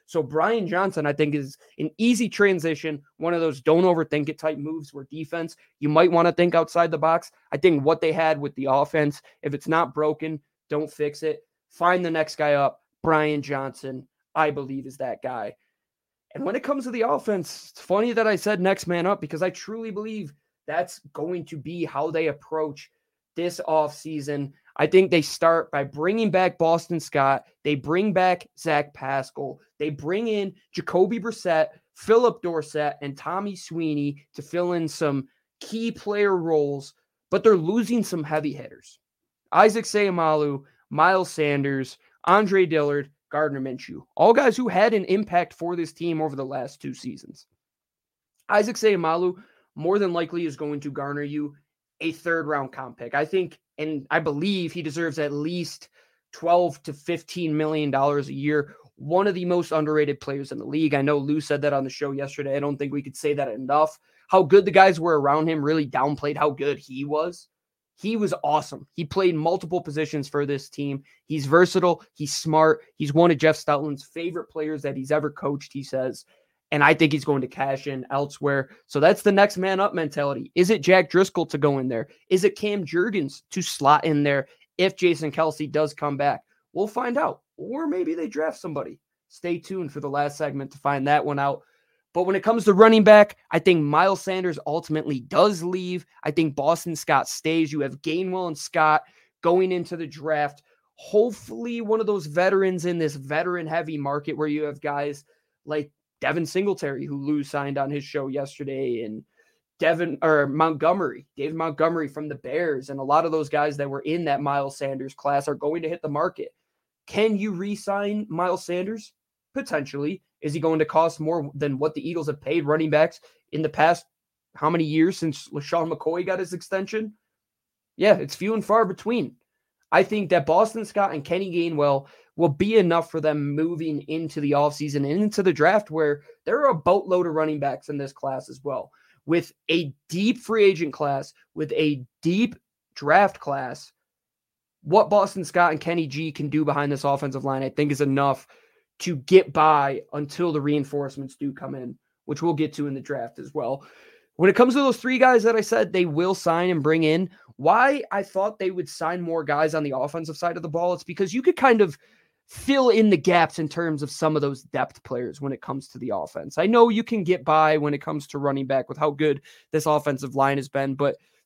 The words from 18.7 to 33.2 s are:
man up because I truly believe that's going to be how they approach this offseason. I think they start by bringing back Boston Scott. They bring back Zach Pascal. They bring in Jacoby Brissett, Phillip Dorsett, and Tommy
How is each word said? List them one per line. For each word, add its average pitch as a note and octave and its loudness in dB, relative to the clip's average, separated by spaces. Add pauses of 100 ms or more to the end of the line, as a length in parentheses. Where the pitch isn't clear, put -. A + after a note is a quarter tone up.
man F3 -2
up G3 0
because D#3 -6
I F#3 0
truly A3 -12
believe G#3 -10 (340)
that's E3+ -4 (140)
going E3+ -6
to E3 -14
be E3 -8
how D3+ -4
they D#3+ -2
approach D3 -8 (440)
this E3+ -4
offseason. D3 -2 (260)
I D3+ 2
think F#3 6
they E3+ 4
start E3 0
by C#3+ -2
bringing F3+ -2
back F3+ 2
Boston E3 0
Scott. C#3 0 (180)
They D3 0
bring E3+ -2
back F3+ 2 (100)
Zach D3 -2
Pascal. C3+ -8 (200)
They D3+ -4
bring E3 -4
in G#3 -4 (200)
Jacoby F#3 0
Brissett, F3 0 (260)
Phillip A3+ 4
Dorsett, D3+ -4
and C#3 -10
Tommy G3 -6